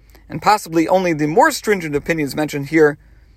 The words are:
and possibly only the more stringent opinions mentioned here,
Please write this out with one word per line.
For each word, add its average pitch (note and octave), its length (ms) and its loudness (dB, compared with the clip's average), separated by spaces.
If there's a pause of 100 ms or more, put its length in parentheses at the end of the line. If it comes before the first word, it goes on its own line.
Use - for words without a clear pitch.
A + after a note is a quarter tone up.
(280)
and - 140 -12
possibly E3+ 460 0
only F#3 240 2
the D3+ 160 -2
more F3+ 240 4
stringent E3+ 420 -4
opinions C#3+ 400 -4
mentioned D3 360 -6
here, D3+ 280 4 (380)